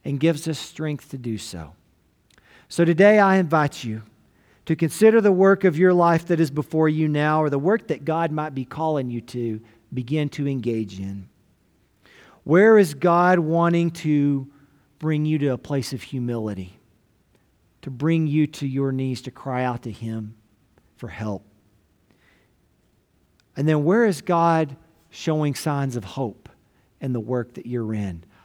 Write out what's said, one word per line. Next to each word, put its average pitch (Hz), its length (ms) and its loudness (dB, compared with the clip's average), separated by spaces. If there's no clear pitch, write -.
and 143 140 -4
gives 156 300 0
us 151 100 -6
strength - 520 -10
to 139 80 -10
do 117 200 -6
so. 82 340 -12
So - 160 2
today 196 360 6
I 190 160 6
invite 151 480 0
you 110 180 -8
to 165 80 0
consider 220 460 4
the 202 120 4
work 190 320 4
of 160 140 2
your 185 140 6
life 170 360 2
that 170 120 2
is 156 100 2
before 156 380 0
you 156 180 0
now, 151 360 0
or 151 80 0
the 139 80 0
work 190 300 -2
that 143 160 -4
God 160 280 -2
might 151 220 -6
be 131 100 -4
calling 151 460 -4
you 120 100 -6
to 117 400 -6
begin 143 380 -4
to 139 180 -6
engage 113 500 -4
in. 98 300 -10
Where 208 340 6
is 160 160 4
God 175 440 4
wanting 170 520 2
to 143 600 0
bring 151 280 -2
you 156 120 0
to 143 100 0
a 123 100 -2
place 135 340 -4
of 127 80 -8
humility, 110 800 -6
to 143 80 -12
bring 156 360 0
you 151 200 2
to 147 200 -6
your 135 240 -2
knees, 131 320 -4
to 127 80 -12
cry 127 340 -6
out 123 180 -4
to 117 100 -10
him 110 420 -10
for 117 120 -14
help? 101 360 -8
And 147 100 0
then 151 160 2
where 220 220 2
is 170 160 -2
God 165 520 0
showing 151 440 -2
signs 139 400 -4
of 117 100 -6
hope 110 440 -8
in 131 100 -4
the 123 80 -2
work 120 340 -6
that - 120 -14
you're 117 260 -4
in? 98 320 -6